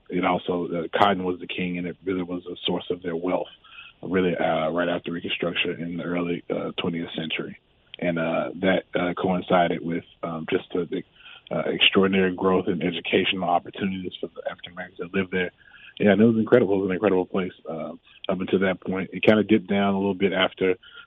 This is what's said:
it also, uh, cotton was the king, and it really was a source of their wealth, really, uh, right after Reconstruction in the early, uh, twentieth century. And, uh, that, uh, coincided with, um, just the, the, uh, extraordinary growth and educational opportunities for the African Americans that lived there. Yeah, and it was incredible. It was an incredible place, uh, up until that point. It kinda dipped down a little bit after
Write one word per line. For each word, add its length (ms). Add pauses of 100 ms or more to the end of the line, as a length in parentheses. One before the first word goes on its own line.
it 160
also, 440
uh, 300
cotton 260
was 160
the 60
king, 320
and 80
it 180
really 180
was 240
a 180
source 260
of 120
their 140
wealth, 320 (540)
really, 340
uh, 340
right 180
after 240
Reconstruction 680
in 180
the 60
early, 460
uh, 280
twentieth 360
century. 440 (400)
And, 200
uh, 320 (100)
that, 240 (140)
uh, 160
coincided 680
with, 200 (180)
um, 280
just 220
the, 140
the, 160 (480)
uh, 160
extraordinary 680
growth 320
and 160
educational 640
opportunities 720
for 80
the 220
African 220
Americans 260
that 160
lived 180
there. 180 (480)
Yeah, 140
and 80
it 60
was 100
incredible. 380
It 80
was 80
an 40
incredible 320
place, 260 (160)
uh, 240 (360)
up 120
until 200
that 200
point. 320
It 100
kinda 220
dipped 240
down 260
a 40
little 160
bit 180
after 440 (300)